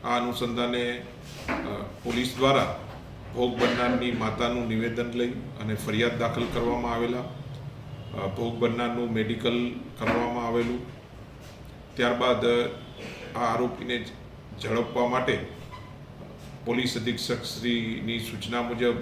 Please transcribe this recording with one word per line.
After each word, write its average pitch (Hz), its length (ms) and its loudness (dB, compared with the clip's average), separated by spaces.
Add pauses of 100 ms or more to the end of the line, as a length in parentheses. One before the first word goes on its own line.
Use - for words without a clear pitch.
આ 120 140 2
અનુસંધાને, 120 840 0 (480)
અ, - 20 0 (520)
પોલીસ 123 340 0
દ્વારા 131 420 6 (560)
ભોગ 123 220 2
બનનારની 123 540 4
માતાનું 117 560 0
નિવેદન 113 460 0
લઈ 120 180 2
અને 110 440 -4
ફરિયાદ 113 440 2
દાખલ 117 240 2
કરવામાં 120 500 0
આવેલા. 120 260 2
અ, - 1080 -8
ભોગ 117 280 0
બનનારનું 117 580 2
મેડિકલ 117 580 2 (280)
કરવામાં 120 480 2
આવેલું. 120 320 2 (1160)
ત્યારબાદ, 120 500 4
અ, 120 240 6 (680)
આ 113 40 -2
આરોપીને 120 680 0 (580)
ઝડપવા 117 440 2
માટે 123 320 4 (1300)
પોલીસ 123 320 2
અધિક્ષક 117 460 0
શ્રીની 113 760 -2
સૂચના 117 420 -4
મુજબ 120 400 2